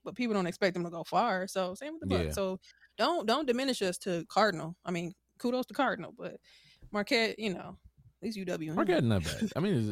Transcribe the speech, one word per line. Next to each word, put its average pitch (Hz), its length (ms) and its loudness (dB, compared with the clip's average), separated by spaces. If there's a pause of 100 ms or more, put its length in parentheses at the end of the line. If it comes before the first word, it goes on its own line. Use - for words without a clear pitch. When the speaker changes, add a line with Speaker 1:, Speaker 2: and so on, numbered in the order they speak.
Speaker 1:
but 247 100 -8
people 240 180 -2
don't 185 140 2
expect 185 280 0
them 175 100 -2
to 175 40 -8
go 170 140 -8
far. 190 440 0
So 185 280 -2
same 294 180 -10
with 330 80 -12
the 294 60 -6
Bucks. 180 200 2
Speaker 2:
Yeah. - 40 -4
Speaker 1:
So 190 280 -2 (380)
don't, 285 300 2
don't 277 200 2
diminish 247 340 0
us 185 180 0
to 170 300 -2
Cardinal. 175 560 2
I 175 60 -2
mean, 175 220 -2 (260)
kudos 247 260 0
to - 80 -18
Cardinal, 214 420 0
but - 220 -10 (540)
Marquette, 208 480 2
you 214 120 -2
know, 180 240 -8 (460)
at 180 40 -12
least 220 120 -4
U 190 80 -6
W 160 240 -4
M. 160 60 -4
Speaker 2:
Marquette 311 280 4
not 113 200 4
bad. 190 320 -2
I 131 40 0
mean, 196 140 2 (180)